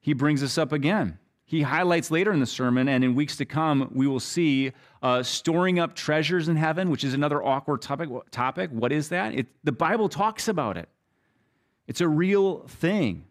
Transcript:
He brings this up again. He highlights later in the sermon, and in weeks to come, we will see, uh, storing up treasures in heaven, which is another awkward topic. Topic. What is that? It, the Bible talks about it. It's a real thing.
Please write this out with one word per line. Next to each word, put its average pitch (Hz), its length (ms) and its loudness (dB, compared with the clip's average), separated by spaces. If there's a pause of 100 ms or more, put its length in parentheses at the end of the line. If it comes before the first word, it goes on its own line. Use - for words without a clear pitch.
He 151 120 0
brings 143 300 2
this 135 160 -2
up 151 120 0
again. 147 480 -2 (280)
He 160 160 0
highlights 165 480 0
later 185 220 2
in 160 80 2
the 123 60 2
sermon, 127 420 0
and 131 160 2
in 127 100 2
weeks 147 220 -2
to 143 80 -4
come, 147 480 0
we 131 140 2
will 135 140 0
see, 135 520 0 (300)
uh, 127 200 2
storing 175 560 0
up 170 160 -2
treasures 156 540 0
in 165 80 2
heaven, 160 320 0
which 135 160 -2
is 131 100 0
another 147 300 0
awkward 135 380 0
topic. 151 260 -6 (220)
Topic. 131 400 -4
What 123 220 2
is 151 180 0
that? 190 240 -2
It, 127 120 -2 (160)
the 147 100 0
Bible 190 360 2
talks 214 400 -2
about 139 280 -2
it. 85 120 -10 (1000)
It's - 140 -6
a 175 80 2
real 185 580 2
thing. 135 640 -2